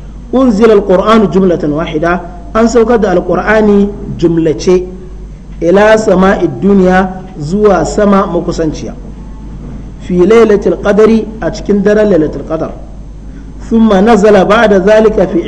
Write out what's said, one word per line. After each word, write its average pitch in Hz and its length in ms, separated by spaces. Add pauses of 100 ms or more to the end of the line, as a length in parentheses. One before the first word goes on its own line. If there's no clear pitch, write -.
(300)
"Unzila 233 440
al-Qur'anu 202 580
jumlatan 170 420
wahida," 165 460 (340)
an 226 140
saukar 226 320
da 196 100
Al-Qur'ani 202 800 (280)
jumlace, 170 680 (760)
ila 202 380
sama'id 185 600
duniya, 190 600 (180)
zuwa 180 440
sama 202 420
makusanciya. 160 680 (1080)
Fi - 140 (120)
lailatul 208 560
qadari, 214 440 (140)
a 165 100
cikin 202 320
daren 208 260
lailatul 151 400
qadar. 156 220 (960)
Thumma 220 320
nazala 208 440
ba'da 202 360
zalika 208 460
fi - 220